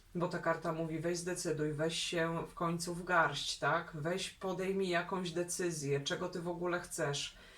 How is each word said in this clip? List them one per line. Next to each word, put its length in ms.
Bo 120
ta 120
karta 340
mówi: 260
„Weź 180
zdecyduj, 560
weź 260
się 480
w 60
końcu 420
w 80
garść”, 560
tak? 340
Weź, 360
podejmij 600
jakąś 420
decyzję, 720
czego 280
ty 120
w 60
ogóle 320
chcesz. 580